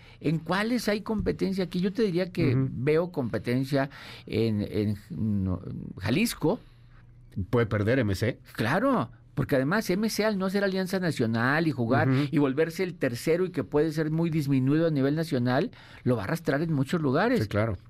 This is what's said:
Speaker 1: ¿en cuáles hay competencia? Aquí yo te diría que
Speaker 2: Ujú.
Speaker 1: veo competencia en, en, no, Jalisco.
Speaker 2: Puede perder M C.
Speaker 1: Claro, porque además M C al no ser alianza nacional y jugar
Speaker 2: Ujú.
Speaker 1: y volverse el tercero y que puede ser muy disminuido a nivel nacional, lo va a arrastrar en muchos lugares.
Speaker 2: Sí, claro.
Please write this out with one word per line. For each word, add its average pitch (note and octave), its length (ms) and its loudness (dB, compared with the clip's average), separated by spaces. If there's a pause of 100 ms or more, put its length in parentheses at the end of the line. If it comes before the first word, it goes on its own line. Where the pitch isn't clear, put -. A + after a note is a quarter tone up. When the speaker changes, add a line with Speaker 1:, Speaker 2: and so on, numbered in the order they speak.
(200)
Speaker 1:
¿en D#3 200 0
cuáles G#3+ 500 -2
hay G#3 120 0
competencia? F#3+ 640 -2
Aquí F3 140 -4
yo G3 140 0
te A#3 80 -2
diría F3+ 300 0
que - 240 2
Speaker 2:
Ujú. C3+ 160 2
Speaker 1:
veo D3+ 400 2
competencia C3 800 0 (340)
en, A2 420 0
en, G#2 300 0 (140)
no, G2+ 500 -2 (380)
Jalisco. D#3 600 0 (880)
Speaker 2:
Puede A#2+ 160 4
perder G#2+ 340 0
M G#2 160 0
C. A#2 240 -2 (140)
Speaker 1:
Claro, F3 560 0 (260)
porque C#3+ 220 0
además E3 340 0
M G#3 180 0
C G#3 160 0
al G#3+ 120 2
no F#3+ 120 0
ser G3+ 140 0
alianza F#3+ 360 -2
nacional C3+ 680 0
y D#3 40 2
jugar B2 380 2
Speaker 2:
Ujú. C3+ 220 2
Speaker 1:
y C#3+ 80 0
volverse D#3+ 440 0
el F3+ 120 -4
tercero D#3+ 500 0
y F3 60 -8
que C#3 120 -4
puede D3+ 300 0
ser D#3 180 -2
muy E3 180 0
disminuido C#3+ 580 2
a E3 40 2
nivel C#3 240 2
nacional, D3 560 0 (320)
lo B2 140 2
va G2+ 60 -4
a - 20 -4
arrastrar C#3+ 380 -2
en E3 100 0
muchos C#3 280 0
lugares. E3+ 420 2
Speaker 2:
Sí, G2+ 40 -2
claro. G#2 300 0 (120)